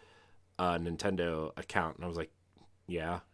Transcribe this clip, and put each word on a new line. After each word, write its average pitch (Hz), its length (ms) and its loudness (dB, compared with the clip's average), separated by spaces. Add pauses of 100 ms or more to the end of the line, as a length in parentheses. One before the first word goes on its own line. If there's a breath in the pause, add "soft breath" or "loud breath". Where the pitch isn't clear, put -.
(580 soft breath)
uh, 87 200 4
Nintendo 85 800 0
account?" 82 380 0
And - 80 -8
I 90 40 -4
was 85 80 -4
like, 82 160 -4 (540)
"Yeah." 87 340 -2 (140)